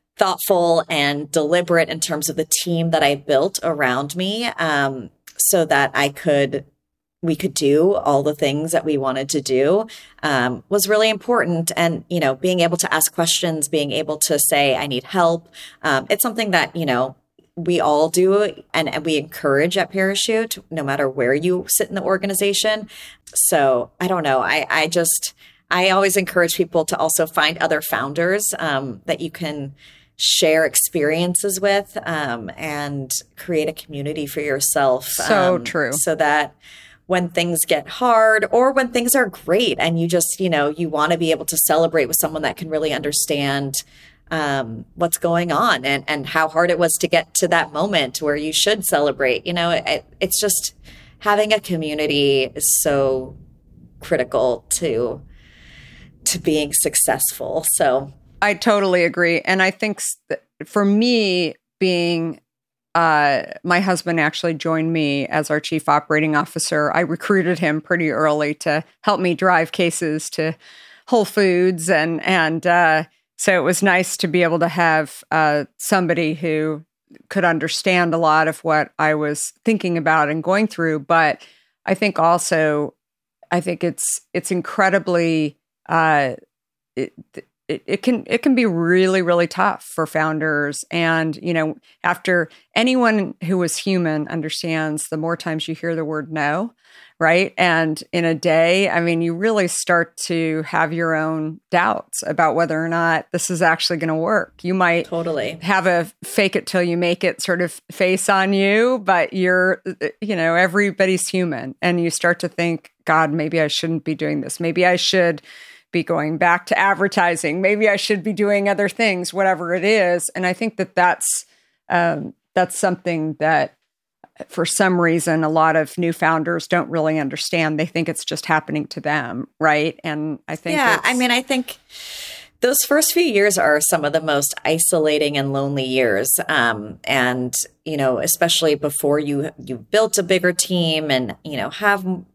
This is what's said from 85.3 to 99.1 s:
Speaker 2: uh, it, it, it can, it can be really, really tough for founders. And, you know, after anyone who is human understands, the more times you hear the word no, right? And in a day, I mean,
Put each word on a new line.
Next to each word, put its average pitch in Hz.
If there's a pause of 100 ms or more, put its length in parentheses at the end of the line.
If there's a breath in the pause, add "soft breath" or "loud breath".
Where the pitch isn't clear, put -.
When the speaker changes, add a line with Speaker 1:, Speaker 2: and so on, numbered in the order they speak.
Speaker 2:
uh, 151 (640)
it, 131 (560)
it, -
it -
can, 247
it -
can 269
be 240
really, 185
really 175
tough 190
for 160
founders. 156
And, 165
you 170
know, 156 (280 soft breath)
after 175 (260 soft breath)
anyone 233 (100)
who 180
is 165
human 160
understands, 156
the 160
more 165
times 156
you 160
hear 165
the 160
word 151
no, 156 (440 loud breath)
right? 170
And 156 (100)
in 170
a 165
day, 170
I 170
mean, 170